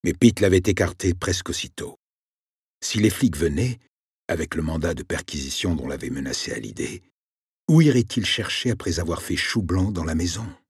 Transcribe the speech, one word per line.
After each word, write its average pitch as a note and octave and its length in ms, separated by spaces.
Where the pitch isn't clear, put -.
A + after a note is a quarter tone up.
Mais F2 80
Pete A#2 260
l'avait F#2+ 200
écartée F#2 560
presque - 340
aussitôt. - 500
Si - 200
les G#2+ 100
flics - 260
venaient, E2+ 440
avec D#2+ 260
le E2 80
mandat D#2+ 320
de C2 80
perquisition - 720
dont - 140
l'avait D#2+ 220
menacé C2+ 420
Hallyday, G#1+ 500
où D#3+ 140
iraient-ils B2 420
chercher - 460
après F2+ 300
avoir E2 200
fait - 140
chou - 260
blanc F#2 300
dans E2+ 140
la D#2+ 100
maison ? F2+ 320